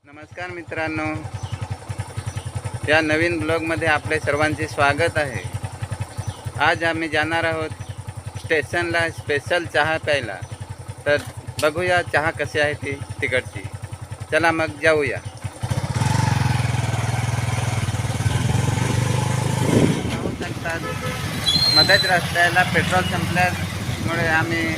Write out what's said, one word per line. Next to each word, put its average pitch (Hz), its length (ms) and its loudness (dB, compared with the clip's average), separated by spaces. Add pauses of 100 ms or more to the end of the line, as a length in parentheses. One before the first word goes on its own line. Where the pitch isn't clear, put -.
नमस्कार 151 440 -12
मित्रांनो, 160 540 -4 (1800)
या 156 120 6
नवीन 160 400 2
ब्लॉगमध्ये 160 480 0
आपले 156 320 0
सर्वांचे 151 480 0
स्वागत 143 480 2
आहे. 131 260 -2 (1160)
आज 165 240 4
आम्ही 165 240 0
जाणार 156 360 2
आहोत 160 260 -2 (680)
स्टेशनला 170 720 0
स्पेशल 160 540 0 (100)
चहा 160 220 4
प्यायला. 131 400 -2 (680)
तर 147 100 4 (460)
बघूया 175 400 2
चहा 156 280 2
कशी 151 300 -2
आहे 147 140 2
ती 139 180 -6 (280)
तिकडची. 123 420 -2 (680)
चला 160 180 4
मग 160 320 -2
जाऊया. 147 380 4 (4000)
पाहू - 320 -2
शकतात, 165 380 -4 (960)
मध्येच 196 280 8
रस्त्याला 175 580 4 (120)
पेट्रोल 180 360 4
संपल्यामुळे 170 1160 0
आम्ही 165 380 2 (140)